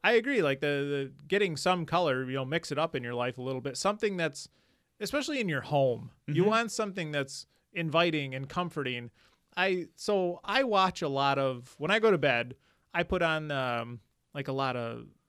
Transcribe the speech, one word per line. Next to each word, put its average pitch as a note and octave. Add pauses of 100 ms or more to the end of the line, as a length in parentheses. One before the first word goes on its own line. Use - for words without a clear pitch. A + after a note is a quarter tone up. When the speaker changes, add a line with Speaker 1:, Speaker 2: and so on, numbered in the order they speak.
Speaker 1:
I A3
agree. A#3+
Like, C#3
the, D3
the C#3+ (160)
getting F#3
some F3+
color, D3
you B2+
know, C3
mix D3+
it C3+
up D#3+
in B2
your A#2+
life A#2+
a B2+
little B2+
bit. C3
Something G#3
that's, D#3+ (520)
especially C4+
in G3+
your C#3
home, C3+ (160)
you D3+
Speaker 2:
Mm-hmm. G#3
Speaker 1:
want A3+
something F#3+
that's C#3 (260)
inviting D#3
and C3+
comforting. B2+ (480)
I, F3+
so F#3
I A#3
watch F#3+
a D#3
lot C#3
of, B2+
when D#3
I A3
go A3
to F3
bed, B2 (380)
I F3
put F3+
on, D#3
um, A#2+ (340)
like, C#3
a C#3
lot C3+
of A#2 (240)